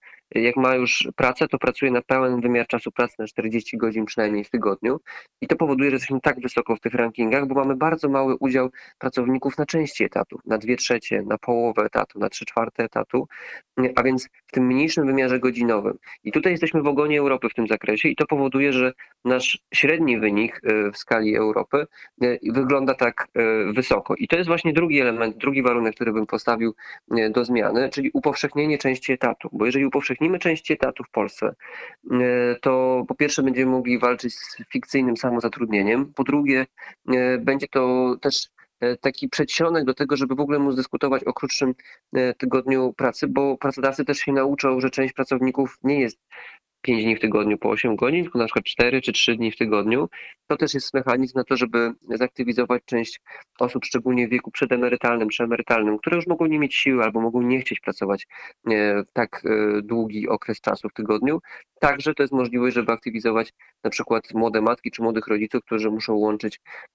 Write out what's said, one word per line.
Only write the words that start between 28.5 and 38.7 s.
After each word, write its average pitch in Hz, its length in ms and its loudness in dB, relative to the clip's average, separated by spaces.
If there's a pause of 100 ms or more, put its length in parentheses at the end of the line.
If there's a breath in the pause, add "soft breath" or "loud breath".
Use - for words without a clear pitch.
części 131 340 -2
etatu. 120 400 -2
Bo 104 140 0
jeżeli 139 200 2
upowszechnimy 143 520 0
części 160 340 -2
etatu 131 320 -2
w - 60 -18
Polsce, 107 440 -2 (560 loud breath)
e, 123 500 2
to 127 480 2
po 135 60 -6
pierwsze 147 280 0
będziemy 131 280 2
mogli 123 280 2
walczyć 123 360 0
z - 220 -16 (160)
fikcyjnym 127 440 0
samozatrudnieniem. 117 960 0
Po 135 120 -2
drugie, 139 420 2 (420 loud breath)
e, 127 300 2
będzie 139 300 0
to 127 520 2
też, - 280 -2 (320 soft breath)